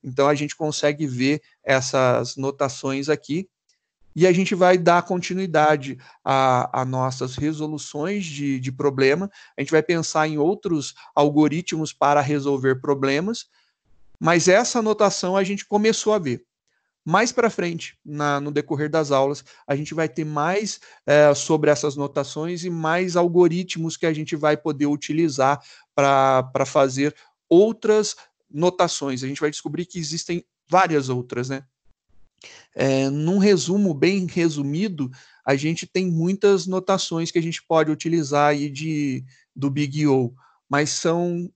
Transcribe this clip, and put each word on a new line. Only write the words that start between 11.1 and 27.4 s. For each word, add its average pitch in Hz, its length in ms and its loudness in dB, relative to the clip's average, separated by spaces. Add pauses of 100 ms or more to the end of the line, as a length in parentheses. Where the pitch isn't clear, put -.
algoritmos 151 800 2
para 147 260 4
resolver 135 600 0
problemas, 143 680 -2 (760)
mas 170 280 4
essa 226 340 4
notação 208 520 0
a 196 80 2
gente 196 220 -6
começou 214 480 0
a 214 60 2
ver. 135 260 -4 (600)
Mais 208 280 0
pra 233 180 2
frente, 170 540 -6
na, 147 360 -2
no 147 120 -6
decorrer 147 360 -2
das 151 220 0
aulas, 139 340 0 (220)
a 143 80 0
gente 147 180 -6
vai 160 160 -2
ter 160 160 -6
mais, 170 560 -4 (240)
é, 147 300 6
sobre 151 340 0
essas 147 280 0
notações 151 680 -6
e 180 60 -6
mais 170 460 -2
algoritmos 175 800 2
que 175 100 -4
a 160 60 0
gente 156 240 -6
vai 151 200 2
poder 147 300 -2
utilizar 143 760 0 (360)
pra, 135 480 4
pra 135 200 -2
fazer 139 480 2 (360)